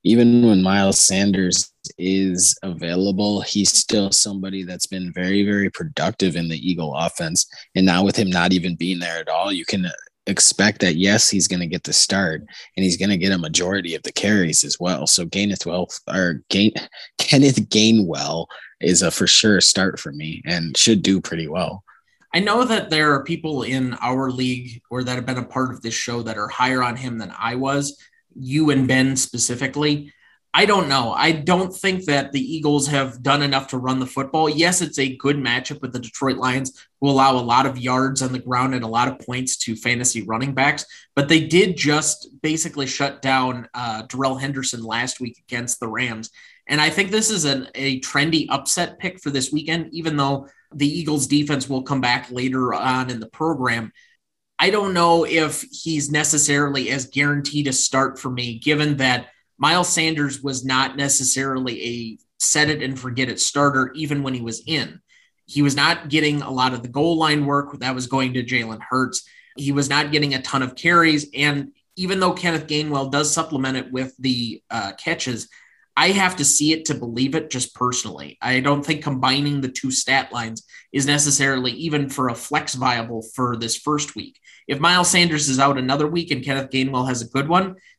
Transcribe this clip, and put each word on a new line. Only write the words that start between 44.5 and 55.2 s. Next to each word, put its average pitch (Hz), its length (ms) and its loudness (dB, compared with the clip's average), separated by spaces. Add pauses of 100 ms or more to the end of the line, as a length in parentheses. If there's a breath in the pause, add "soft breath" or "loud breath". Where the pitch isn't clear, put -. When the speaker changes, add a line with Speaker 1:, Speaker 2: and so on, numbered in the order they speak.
Speaker 2:
last 117 380 -4
week 117 260 -10
against 120 320 -6
the 117 80 -6
Rams. 113 420 -6 (380 soft breath)
And 151 140 0
I 151 80 4
think 196 200 0
this 220 220 0
is 175 140 -2
an, 131 280 -2
a 131 280 -4
trendy 156 480 0
upset 170 500 -2
pick 185 220 -8
for 151 80 -6
this 135 220 -2
weekend, 160 420 -4
even 160 240 -4
though 139 320 0 (240 loud breath)
the 143 140 2
Eagles 151 400 -2
defense 147 420 0
will 131 140 -2
come 135 180 -2
back 127 280 0
later 127 440 -2
on 127 360 -2
in 117 120 -8
the 110 80 -14
program. 127 640 -2 (680 soft breath)
I 170 100 2
don't 196 240 0
know 170 320 4